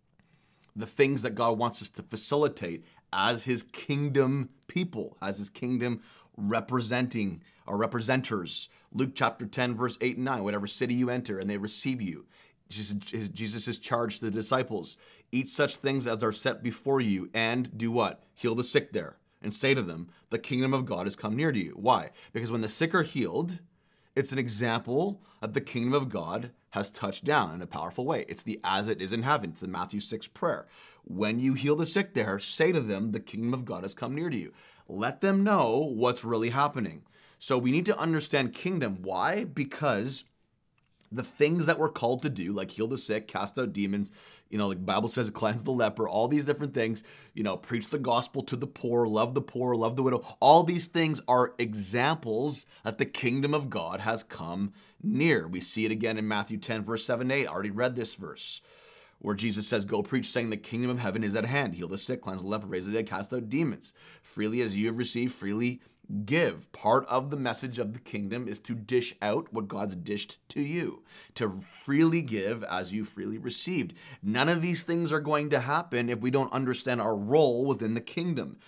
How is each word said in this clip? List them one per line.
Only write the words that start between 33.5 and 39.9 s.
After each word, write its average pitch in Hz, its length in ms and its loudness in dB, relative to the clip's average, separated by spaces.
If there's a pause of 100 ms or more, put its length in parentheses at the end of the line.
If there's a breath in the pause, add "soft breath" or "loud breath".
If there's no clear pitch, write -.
of 127 100 -4
God 92 180 -6
has 98 120 -8
come 127 200 -6
near 165 140 -4
to 143 80 -4
you." 85 160 -6 (340 loud breath)
Let 110 360 -4
them 196 220 6
know 147 340 6
what's 123 460 2
really 113 260 2
happening. 123 520 0 (360 soft breath)
So - 180 0
we 123 140 4
need 170 160 2
to 208 120 2
understand 151 540 2
kingdom. 127 500 -2
Why? 107 420 0
Because 135 800 -2 (880)